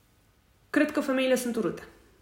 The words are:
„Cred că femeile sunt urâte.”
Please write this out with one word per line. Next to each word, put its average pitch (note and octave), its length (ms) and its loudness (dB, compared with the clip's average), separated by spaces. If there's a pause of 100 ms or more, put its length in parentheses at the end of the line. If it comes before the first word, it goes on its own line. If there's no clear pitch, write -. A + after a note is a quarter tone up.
(680)
„Cred D4 220 2
că D#4 80 -2
femeile C4 360 2
sunt A#3+ 200 -4
urâte.” F#3+ 320 -4 (340)